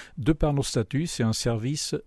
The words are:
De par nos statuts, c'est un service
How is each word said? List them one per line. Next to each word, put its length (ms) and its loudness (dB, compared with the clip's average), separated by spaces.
De 160 4
par 180 2
nos 100 2
statuts, 460 -2
c'est 160 -2
un 80 4
service 640 -2